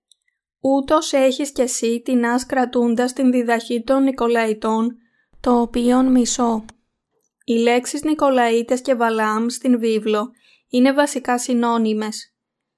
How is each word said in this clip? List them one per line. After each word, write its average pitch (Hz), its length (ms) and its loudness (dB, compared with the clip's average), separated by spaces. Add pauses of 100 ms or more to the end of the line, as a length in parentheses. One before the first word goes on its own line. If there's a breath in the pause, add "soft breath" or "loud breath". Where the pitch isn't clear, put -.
(600)
«Ούτως 277 540 0
έχεις 269 380 0
και - 100 -4
εσύ 240 400 -2
τεινάς 247 440 0
κρατούντας 247 680 0
την 254 180 2
διδαχή 233 520 -2
των 269 200 0
Νικολαϊτών, 226 920 0 (420 soft breath)
το 240 220 2
οποίον 247 500 2
μισώ». 233 540 0 (800)
Οι 240 100 -4
λέξεις 240 500 0
Νικολαίτες 254 800 2
και 262 140 0
Βαλαάμ 226 520 0
στην 247 320 0
βίβλο 220 520 -2 (380 soft breath)
είναι 254 240 2
βασικά 269 440 0
συνώνυμες, 226 1000 -2 (420)